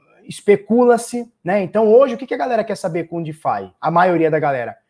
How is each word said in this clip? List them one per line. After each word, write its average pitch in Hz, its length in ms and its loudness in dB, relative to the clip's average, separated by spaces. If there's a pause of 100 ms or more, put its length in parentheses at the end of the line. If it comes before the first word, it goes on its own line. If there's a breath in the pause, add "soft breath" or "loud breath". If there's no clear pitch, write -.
(280)
especula-se, 233 1040 0 (120)
né? 196 180 -2
Então, 208 260 0
hoje, 240 280 6
o - 20 -12
que 269 80 -12
que - 80 -8
a 269 40 -6
galera 240 260 -2
quer 214 120 -6
saber 170 280 -6
com 170 160 -10
o 170 40 -8
DeFi? 120 560 -6
A 147 120 -2
maioria 170 400 2
da 156 80 0
galera. 135 360 -4 (140)